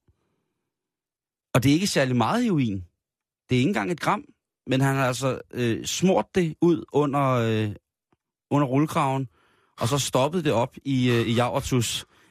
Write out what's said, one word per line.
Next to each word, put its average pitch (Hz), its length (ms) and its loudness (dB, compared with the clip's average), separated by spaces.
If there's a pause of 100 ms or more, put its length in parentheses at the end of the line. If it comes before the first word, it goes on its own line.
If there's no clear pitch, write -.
(1500)
Og 127 80 4
det 135 80 4
er 143 40 6
ikke 185 120 0
særlig 131 300 0
meget 151 280 0
heroin. 143 300 0 (760)
Det 127 60 0
er 127 40 4
ikke 131 100 2
engang 110 220 -2
et 170 100 -6
gram, - 240 -2 (420)
men 131 140 0
han 135 160 2
har 135 100 0
altså, 127 340 -2 (100)
øh, 117 340 -2
smurt 190 500 0
det 170 260 0
ud 170 320 2
under, 143 380 0
øh, 113 400 0 (800)
under 143 160 2
rullekraven, 135 600 -2 (520)
og 123 80 -2
så 143 100 0
stoppet 151 460 0
det 147 80 0
op 117 320 -2
i, 127 260 2
øh, 117 180 2
i 120 40 0
javertus, 120 720 -2 (240)